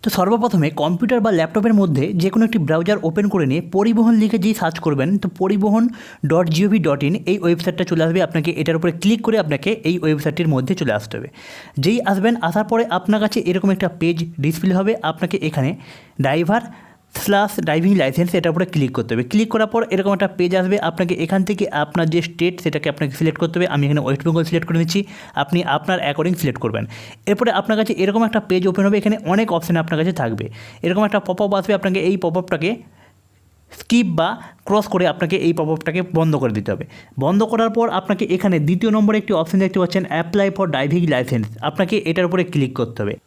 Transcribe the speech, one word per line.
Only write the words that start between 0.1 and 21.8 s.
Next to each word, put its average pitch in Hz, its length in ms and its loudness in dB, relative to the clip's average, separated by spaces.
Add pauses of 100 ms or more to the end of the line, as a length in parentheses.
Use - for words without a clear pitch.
সর্বপ্রথমে 196 500 2 (140)
কম্পিউটার 202 440 0
বা 226 120 2
ল্যাপটপের 208 440 2
মধ্যে 147 240 2 (160)
যে 190 120 2
কোনো 220 140 4
একটি 226 200 0
ব্রাউজার 170 420 0
ওপেন 202 240 0
করে 175 180 2
নিয়ে 160 100 0 (140)
পরিবহন 226 460 4
লিখে 220 220 2
যেই 214 160 2
সার্চ 165 160 -2 (100)
করবেন, 143 240 2 (120)
তো 190 60 -4 (140)
পরিবহন 202 420 2 (480)
ডট 175 140 4 (100)
জিওভি 202 320 2
ডট 139 200 0
ইন 160 60 2 (180)
এই 208 120 2
ওয়েবসাইটটা 170 480 0
চলে 160 140 2
আসবে। 165 220 2
আপনাকে 165 220 -2 (120)
এটার 165 180 0
উপরে 170 120 0 (100)
ক্লিক 214 240 2
করে 220 180 2
আপনাকে 151 260 -2 (200)
এই 180 140 2
ওয়েবসাইটটির 156 500 0
মধ্যে 131 280 0
চলে 120 160 0
আসতে - 200 -8
হবে। - 120 -10 (540)
যেই 220 160 2 (120)
আসবেন, 202 220 2 (160)
আসার 208 220 0
পরে 233 120 2 (140)
আপনার 208 260 0
কাছে 214 160 0 (100)
এরকম 185 260 2
একটা 190 120 -2 (120)
পেজ 165 180 0 (260)
ডিসপ্লে 165 360 0
হবে। 196 120 0 (200)
আপনাকে - 240 -4 (120)
এখানে 147 220 0 (540)
ড্রাইভার 170 400 2 (600)
স্ল্যাশ 202 280 2 (160)
ড্রাইভিং 165 340 4
লাইসেন্স 143 360 2
এটার 170 160 2
উপরে 180 200 0
ক্লিক 135 240 2
করতে 120 160 -2
হবে। 120 180 0
ক্লিক 214 220 2
করার 214 200 2
পর 226 80 2 (120)
এরকম 196 240 0
একটা 196 200 0
পেজ 180 140 2 (100)
আসবে। 185 160 2 (120)
আপনাকে 170 240 -2 (120)
এখান 190 240 0
থেকে 208 140 0 (200)